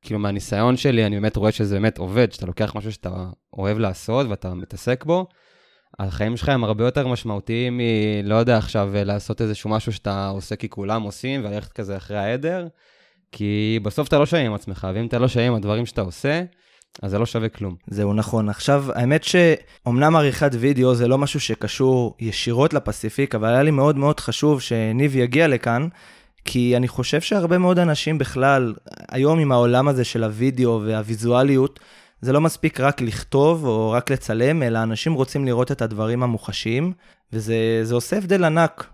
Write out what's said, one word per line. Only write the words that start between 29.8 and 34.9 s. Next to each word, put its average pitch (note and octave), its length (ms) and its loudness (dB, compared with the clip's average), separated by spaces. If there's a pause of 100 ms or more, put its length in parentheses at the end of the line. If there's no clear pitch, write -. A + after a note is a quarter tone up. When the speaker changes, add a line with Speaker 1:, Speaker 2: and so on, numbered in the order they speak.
Speaker 2:
הזה C3 160 2
של A2+ 200 -2
הוידאו A#2 640 0
והוויזואליות, A#2+ 920 2 (420)
זה B2+ 120 0
לא D3 80 4
מספיק D#3+ 380 0
רק C3 220 0
לכתוב C#3+ 640 2
או A2 260 2
רק B2 200 0
לצלם, C3 520 0
אלא A2+ 200 0
אנשים A2+ 300 -2